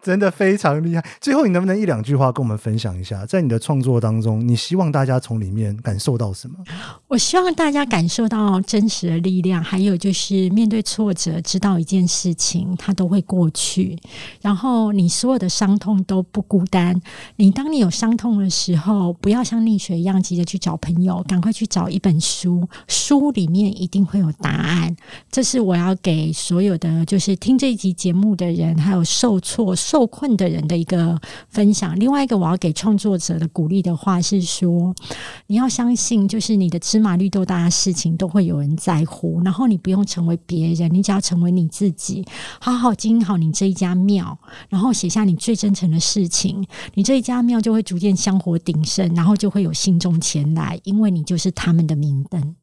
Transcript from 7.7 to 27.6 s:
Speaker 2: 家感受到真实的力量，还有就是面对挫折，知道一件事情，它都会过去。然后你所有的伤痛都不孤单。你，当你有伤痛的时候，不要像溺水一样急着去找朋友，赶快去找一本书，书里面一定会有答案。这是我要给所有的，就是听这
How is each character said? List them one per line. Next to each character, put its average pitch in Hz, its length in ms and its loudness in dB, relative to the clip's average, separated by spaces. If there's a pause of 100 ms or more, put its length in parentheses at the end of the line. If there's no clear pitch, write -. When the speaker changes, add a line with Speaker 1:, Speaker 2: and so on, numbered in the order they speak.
Speaker 2:
家 285 120 0
感 180 240 0
受 226 200 0
到 208 320 2
真 208 280 0
实 180 200 -4
的 165 100 0
力 185 240 0
量， 180 180 0
还 185 200 -4
有 196 160 2
就 196 160 0
是 190 380 0
面 220 180 4
对 220 120 0
挫 208 320 -2
折， 165 280 -4
知 190 180 -2
道 196 180 2
一 165 60 0
件 185 240 2
事 175 260 -2
情， 180 460 -2
它 - 160 -2
都 180 140 0
会 190 140 2
过 175 280 0
去。 185 480 -2 (420)
然 202 140 0
后 220 380 0
你 185 160 2
所 247 240 0
有 254 60 2
的 185 100 -2
伤 196 280 2
痛 202 280 0
都 190 180 0
不 - 200 -4
孤 185 240 0
单。 180 280 2 (400)
你， 202 160 6
当 277 220 -2
你 294 60 0
有 196 120 4
伤 226 260 0
痛 214 220 0
的 196 100 0
时 175 280 -2
候， 175 380 0
不 - 140 -4
要 240 140 2
像 233 180 -2
溺 220 160 2
水 180 220 -2
一 165 60 0
样 190 180 2
急 180 140 -2
着 175 80 0
去 180 120 -6
找 170 200 -2
朋 170 260 0
友， 180 240 0
赶 185 140 2
快 214 120 2
去 220 140 -2
找 175 220 -2
一 185 100 -2
本 165 220 2
书， 175 480 -2 (180)
书 285 460 0
里 180 160 0
面 190 180 2 (160)
一 185 60 -4
定 196 180 2
会 196 140 0
有 160 100 2 (100)
答 147 120 -2
案。 165 420 0 (380)
这 262 100 0
是 254 180 -2
我 185 140 2
要 175 220 0
给 160 360 0
所 175 300 -2
有 190 160 0
的， 165 280 0
就 202 120 0
是 196 160 0
听 247 240 2
这 262 140 0